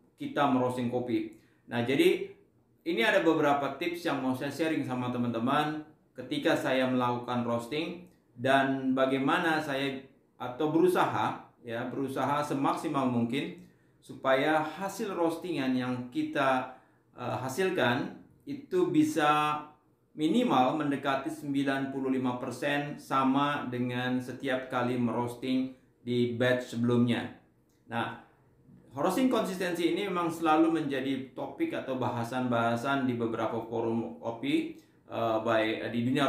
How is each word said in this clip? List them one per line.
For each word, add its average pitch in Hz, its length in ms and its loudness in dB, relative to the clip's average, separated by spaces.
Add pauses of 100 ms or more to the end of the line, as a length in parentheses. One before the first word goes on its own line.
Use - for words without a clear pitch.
(180)
kita 143 320 0
merosting 127 400 0
kopi. 110 400 -2 (400)
Nah, 120 160 -2
jadi 170 400 4 (640)
ini 196 160 0
ada 202 160 4
beberapa 147 560 4
tips 175 240 -4
yang 143 160 -2
mau 131 160 0
saya 139 160 -4
sharing 160 320 0
sama 123 320 -4
teman-teman 131 720 0 (320)
ketika 147 400 0
saya 131 320 2
melakukan 120 560 0
roasting 147 640 -4 (240)
dan 131 640 2
bagaimana 151 640 2
saya 135 400 -4 (400)
atau 147 320 -2
berusaha, 123 640 2 (240)
ya, 120 240 -6
berusaha 135 560 -2
semaksimal 147 720 -2
mungkin 127 480 -2 (400)
supaya 139 640 2
hasil 196 480 -6
roastingan 160 640 0
yang 123 320 -4
kita, 135 640 0 (400)
eh, 120 240 -6
hasilkan 131 800 0 (320)
itu 175 400 0
bisa 151 720 4 (560)
minimal 156 640 4
mendekati 139 480 -2
sembilan 139 640 -2
puluh 131 160 -2
lima 127 320 0
persen 143 560 -4
sama 139 720 2
dengan 123 480 -2
setiap 127 480 -4
kali 123 320 -2
merosting 123 800 -2 (240)
di 120 320 0
batch 123 400 2
sebelumnya. 120 640 2 (480)
Nah, - 400 -6 (720)
roasting 190 320 2
konsistensi 180 640 0
ini 196 160 -2
memang 175 240 -2
selalu 160 480 4
menjadi 135 560 -4
topik 143 340 -4
atau 135 300 -4
bahasan-bahasan 120 1040 0
di 127 80 0
beberapa 113 560 -2
forum 113 480 -2
kopi, 139 580 -2 (300)
eh, 113 400 0
baik 110 480 0
di 120 100 0
dunia 135 240 2